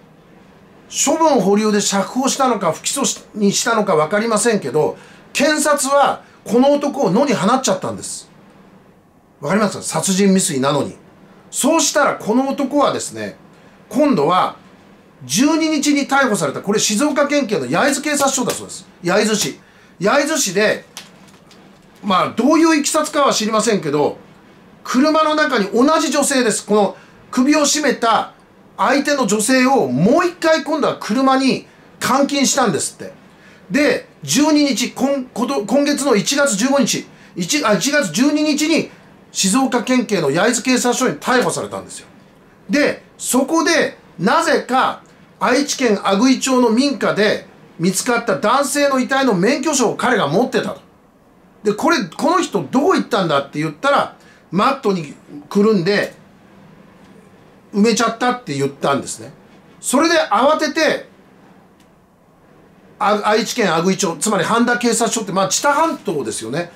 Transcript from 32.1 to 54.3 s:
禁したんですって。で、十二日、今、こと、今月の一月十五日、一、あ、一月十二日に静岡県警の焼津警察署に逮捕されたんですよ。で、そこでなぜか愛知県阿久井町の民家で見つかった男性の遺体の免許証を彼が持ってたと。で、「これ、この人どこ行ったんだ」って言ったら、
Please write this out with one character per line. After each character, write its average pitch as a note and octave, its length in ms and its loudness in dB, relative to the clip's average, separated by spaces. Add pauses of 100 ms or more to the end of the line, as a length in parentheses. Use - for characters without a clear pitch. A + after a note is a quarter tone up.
禁 C#4 220 0
し - 80 -2
た B3+ 100 2
ん G3+ 60 0
で C3 80 -2
す - 160 -8
っ G2+ 100 -16
て。 F#2 80 -16 (560)
で、 B3+ 380 0 (160)
十 D3+ 200 0 (100)
二 D4 120 4
日、 A3+ 260 -2
今、 C#4 420 -2
こ A#3+ 120 -4
と、 C#4 200 -4
今 C#4+ 180 2
月 C#4+ 200 -2
の C4 120 2
一 G3 220 0
月 C#4 180 2
十 A#3 140 0
五 C#4 100 2
日、 - 260 -2 (300)
一、 C#4+ 300 -4
あ、 G#3+ 80 2
一 B3 180 0
月 C4 220 0
十 C4+ 180 2
二 D4+ 120 0
日 D4+ 260 0
に C#4 200 0 (440)
静 F#3+ 240 0
岡 B3+ 260 0
県 B3+ 220 0
警 F#3 160 -2
の C#3 100 0
焼 G3+ 220 2
津 - 100 -6
警 B3+ 120 2
察 A#3+ 180 0
署 B3 160 -2
に D3+ 80 -4
逮 B3 260 0
捕 E3 80 -2
さ B2+ 100 -6
れ G#2 60 -8
た G2 140 -8
ん - 40 -16
で - 60 -20
す - 80 -16
よ。 - 80 -20 (600)
で、 B3+ 340 0 (140)
そ - 240 -2
こ E4 240 0
で D#4 320 0 (200)
な B3+ 240 2
ぜ C4+ 200 0
か A#3+ 400 -2 (400)
愛 B3 240 2
知 - 100 -6
県 A3 320 0
阿 G3 80 2
久 B3 140 4
井 B3 100 2
町 B3+ 220 0
の A#3 80 4
民 B3 280 0
家 F3+ 160 0
で F3 320 0 (320)
見 F3 140 0
つ - 120 -4
か A#3+ 160 0
っ A#3 60 -8
た G3 120 -2
男 B3+ 280 0
性 C#4+ 220 0
の C4+ 120 0
遺 G#3+ 100 -2
体 C4+ 160 0
の A#3+ 80 2
免 A3 280 0
許 D#4 120 -2
証 A#3+ 160 2
を - 80 -4
彼 A#3 200 0
が D#3+ 120 0
持 G3+ 160 2
っ B3+ 40 -4
て G3+ 120 -2
た - 80 -6
と。 - 120 -12 (800)
で、 G3+ 120 0
「こ D4+ 140 0
れ、 E4 160 2
こ C#4 260 -2
の F4 100 2
人 F#3 300 -4
ど B3+ 80 0
こ F#4 160 2
行 G3+ 100 -2
っ - 40 -18
た G3+ 140 0
ん E3+ 40 -2
だ」 C#3+ 160 0
っ - 60 -18
て D3 100 -8
言 D#3 100 -2
っ D3+ 40 -10
た C#4 180 -2
ら、 B3 240 0 (340)